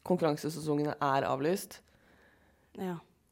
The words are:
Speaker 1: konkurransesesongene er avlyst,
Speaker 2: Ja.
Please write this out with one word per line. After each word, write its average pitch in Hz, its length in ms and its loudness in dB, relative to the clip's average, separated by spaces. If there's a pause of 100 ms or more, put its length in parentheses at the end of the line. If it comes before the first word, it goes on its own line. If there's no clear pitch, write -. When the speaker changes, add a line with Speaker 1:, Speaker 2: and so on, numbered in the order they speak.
Speaker 1:
konkurransesesongene 151 960 0
er 139 300 2
avlyst, 147 500 -2 (960)
Speaker 2:
Ja. 185 220 -6 (340)